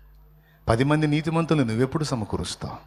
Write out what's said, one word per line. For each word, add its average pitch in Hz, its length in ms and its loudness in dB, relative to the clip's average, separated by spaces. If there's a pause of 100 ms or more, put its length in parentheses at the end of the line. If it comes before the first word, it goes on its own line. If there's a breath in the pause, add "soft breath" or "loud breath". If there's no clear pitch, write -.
(640 soft breath)
పది 117 180 2
మంది 151 240 2
నీతిమంతుల్ని 156 580 2
నువ్వెప్పుడు 127 380 0
సమకూరుస్తావు? 107 720 -6 (120)